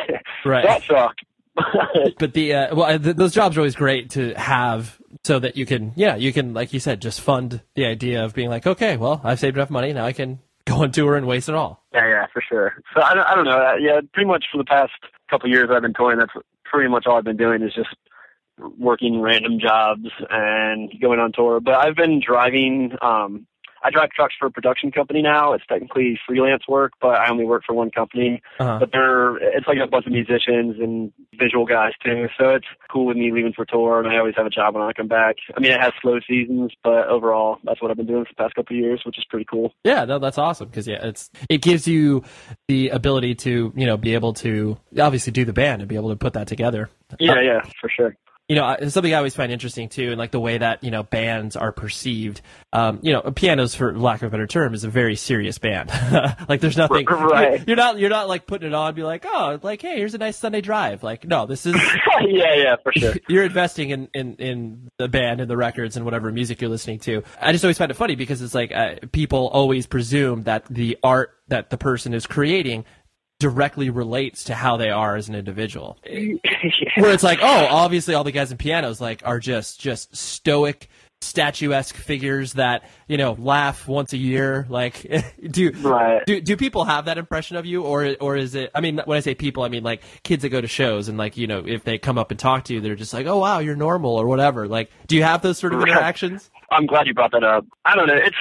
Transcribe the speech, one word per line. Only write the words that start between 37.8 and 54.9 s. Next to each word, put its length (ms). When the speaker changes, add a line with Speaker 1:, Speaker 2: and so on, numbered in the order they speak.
Speaker 1:
what 80
I've 60
been 100
doing 180
for 120
the 60
past 120
couple 220
of 60
years, 220
which 140
is 100
pretty 220
cool. 220
Speaker 2:
Yeah, 200
no, 140
that's 200
awesome 320
'cause, 180
yeah, 180
it's, 240
it 140
gives 240
you 380
the 200
ability 480
to, 400
you 100
know, 100
be 180
able 200
to 440
obviously 340
do 120
the 80
band 300
and 60
be 80
able 140
to 60
put 160
that 140
together. 420
Speaker 1:
Yeah, 160
Speaker 2:
Uh, 60
Speaker 1:
yeah, 200
for 80
sure. 280
Speaker 2:
You 60
know, 100
I, 220
something 260
I 40
always 180
find 160
interesting 380
too, 220
and, 80
like, 120
the 80
way 200
that, 260
you 80
know, 100
bands 540
are 160
perceived. 720
Um, 300
you 100
know, 100
pianos, 520
for 240
lack 240
of 60
a 20
better 160
term, 260
is 120
a 40
very 280